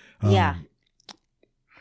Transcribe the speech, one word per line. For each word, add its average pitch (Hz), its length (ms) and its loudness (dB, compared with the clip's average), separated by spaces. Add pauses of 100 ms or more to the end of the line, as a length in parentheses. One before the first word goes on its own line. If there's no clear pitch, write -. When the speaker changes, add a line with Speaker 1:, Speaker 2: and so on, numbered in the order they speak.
(220)
Speaker 1:
Yeah. 127 360 2
Speaker 2:
Um, 78 100 -18 (1120)